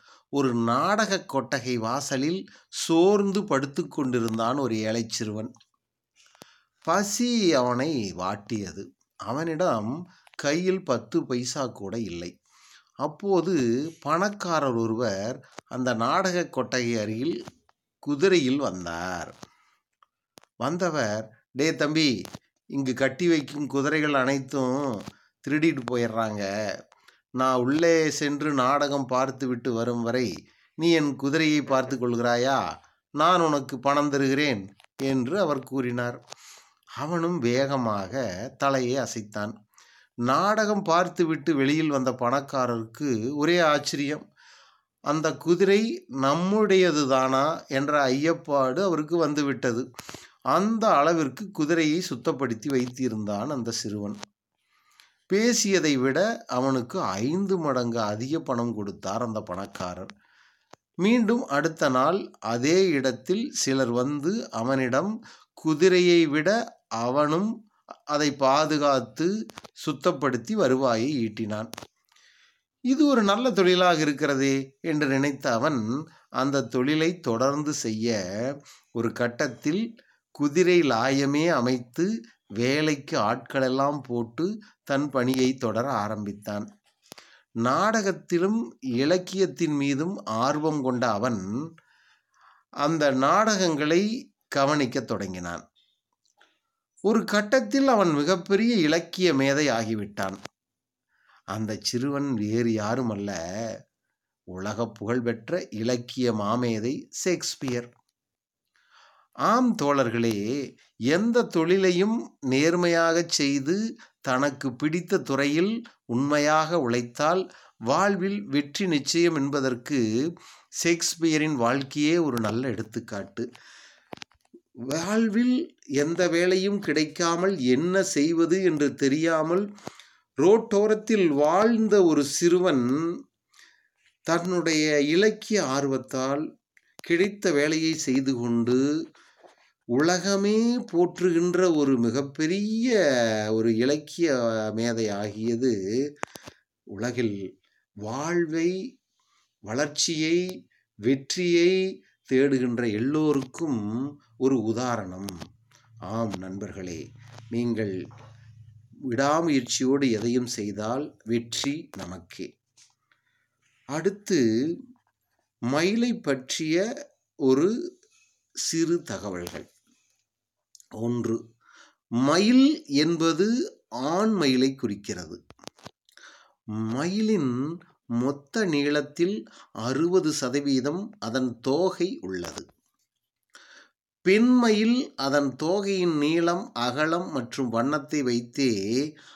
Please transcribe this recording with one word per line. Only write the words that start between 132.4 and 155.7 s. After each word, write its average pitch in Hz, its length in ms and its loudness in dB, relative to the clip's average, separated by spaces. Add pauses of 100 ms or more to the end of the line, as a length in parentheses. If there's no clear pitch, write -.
தன்னுடைய 165 800 0
இலக்கிய 196 640 2
ஆர்வத்தால் 135 920 -2 (440)
கிடைத்த 190 500 0
வேலையை 160 420 2
செய்து 135 400 0
கொண்டு 123 760 0 (720)
உலகமே 196 920 2
போற்றுகின்ற 175 1000 2
ஒரு 135 220 4
மிகப்பெரிய 160 920 -2 (600)
ஒரு 110 240 2
இலக்கிய 147 600 0 (380)
மேதை 113 340 -2
ஆகியது 110 1080 -2 (680)
உலகில் 104 800 -6 (320)
வாழ்வை, 165 1080 -4 (580)
வளர்ச்சியை, 156 1080 -2 (260)
வெற்றியை 175 1080 2 (300)
தேடுகின்ற 127 600 2
எல்லோருக்கும் 135 1300 -2 (160)
ஒரு 131 260 2
உதாரணம். 107 640 -4 (720)